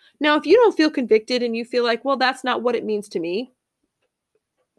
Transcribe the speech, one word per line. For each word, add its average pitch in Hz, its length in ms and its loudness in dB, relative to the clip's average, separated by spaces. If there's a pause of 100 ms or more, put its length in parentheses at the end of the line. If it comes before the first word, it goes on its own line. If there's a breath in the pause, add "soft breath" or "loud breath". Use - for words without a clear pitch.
(200 soft breath)
Now, 302 160 2
if 302 100 -2
you 320 120 4
don't 453 180 4
feel 311 160 2
convicted 233 500 0
and 233 140 -2
you 233 80 -6
feel 240 200 -2
like, 233 200 -2
"Well, 269 140 0
that's 262 260 -2
not 233 200 -2
what 240 120 0
it - 80 -4
means 208 260 -4
to 190 100 -6
me," 180 340 -6 (1300)